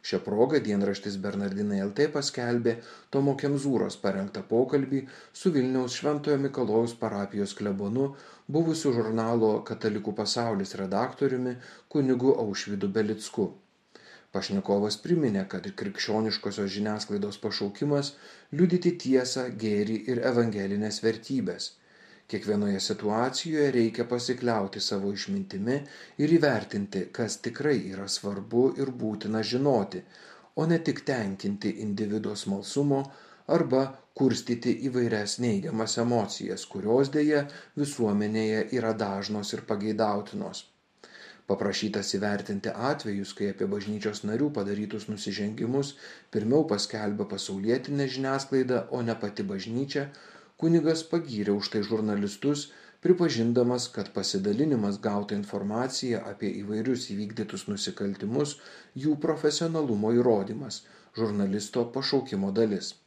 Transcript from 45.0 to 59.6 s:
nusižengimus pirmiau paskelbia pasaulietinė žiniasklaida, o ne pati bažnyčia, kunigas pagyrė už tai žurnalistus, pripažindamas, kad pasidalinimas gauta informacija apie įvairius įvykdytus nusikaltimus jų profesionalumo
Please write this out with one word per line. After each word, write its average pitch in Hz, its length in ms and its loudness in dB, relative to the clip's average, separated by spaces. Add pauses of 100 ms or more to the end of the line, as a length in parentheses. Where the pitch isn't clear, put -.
nusižengimus 110 840 -4 (340)
pirmiau 123 320 4
paskelbia 104 640 -2
pasaulietinė 120 800 -2
žiniasklaida, 131 800 0
o 123 160 -2
ne 113 80 0
pati 104 320 -4
bažnyčia, 120 640 -4 (460)
kunigas 160 560 4
pagyrė 120 420 0
už 101 160 0
tai 110 140 0
žurnalistus, 107 800 0 (440)
pripažindamas, 123 880 4
kad 101 220 -6
pasidalinimas 104 880 0
gauta 104 340 -2
informacija 107 840 -2 (100)
apie 101 180 -4 (120)
įvairius 110 500 -2
įvykdytus 104 580 -6
nusikaltimus 104 840 -4 (400)
jų 147 260 0
profesionalumo 147 920 2